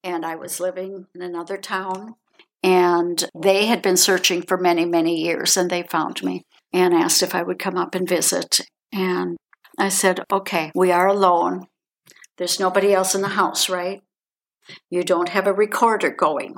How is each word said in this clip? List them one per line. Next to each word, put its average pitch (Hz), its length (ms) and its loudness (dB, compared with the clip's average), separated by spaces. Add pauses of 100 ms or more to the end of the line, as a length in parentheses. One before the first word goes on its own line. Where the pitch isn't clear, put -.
and 170 240 -6
I 160 100 -6
was - 240 -10
living 185 540 -6
in 180 80 -14
another 175 340 -8
town. 196 600 -8 (460)
And 175 600 2 (100)
they 196 300 4
had 226 160 2
been 190 160 2
searching 185 460 2
for 180 160 0
many, 170 260 2
many 170 380 0
years, - 340 -2
and 180 140 2
they 175 140 -4
found - 380 -4
me 180 200 -4 (300)
and 180 200 4
asked - 300 4
if 175 120 0
I 175 80 0
would 180 160 -4
come 180 200 -4
up 170 160 -4
and 185 120 -4
visit. 175 540 0 (320)
And 175 460 -4 (400)
I 196 100 0
said, 185 420 0
"Okay, 190 440 -2
we 180 180 4
are 180 160 4
alone. 185 580 2 (680)
There's 180 240 -4
nobody 196 320 2
else 190 220 2
in 196 80 -2
the 202 60 -2
house, 190 420 0
right? 180 320 -6 (880)
You 175 120 0
don't 175 280 0
have 196 160 0
a 196 80 4
recorder 208 560 2
going, 151 480 -2